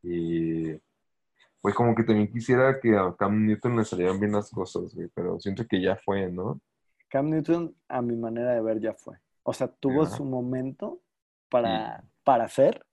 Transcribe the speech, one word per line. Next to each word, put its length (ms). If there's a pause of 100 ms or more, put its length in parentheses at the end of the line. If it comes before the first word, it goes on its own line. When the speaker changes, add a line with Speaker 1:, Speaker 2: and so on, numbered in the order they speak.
Speaker 1:
Y, 680 (880)
pues, 140
como 200
que 80
también 300
quisiera 480
que 160
a 200
Cam 300
Newton 300
le 80
salieran 340
bien 140
las 180
cosas, 440
güey, 200
pero 240
siento 280
que 140
ya 160
fue, 340
¿no? 300 (480)
Speaker 2:
Cam 220
Newton, 440 (140)
a 140
mi 140
manera 360
de 80
ver, 200
ya 120
fue. 240 (280)
O 80
sea, 160
tuvo 360
Speaker 1:
Ya. 60
Speaker 2:
su 140
momento 760 (480)
para, 560
Speaker 1:
Y 40 (160)
Speaker 2:
para 240
ser. 440